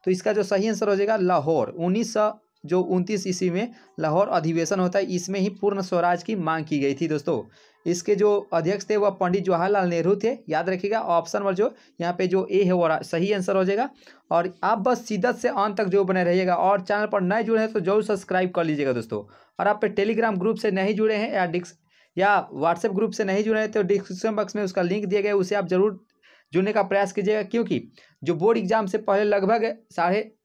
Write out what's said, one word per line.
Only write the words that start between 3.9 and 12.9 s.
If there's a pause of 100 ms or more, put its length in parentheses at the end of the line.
लाहौर
अधिवेशन
होता
है,
इसमें
ही
पूर्ण
स्वराज
की
मांग
की
गई
थी
दोस्तों। (340)
इसके
जो
अध्यक्ष
थे
वह
पंडित
जवाहरलाल
नेहरू
थे, (120)
याद
रखिएगा।
ऑप्शन
नंबर
जो (260)
यहाँ
पे
जो
ए
है
वो
रा-,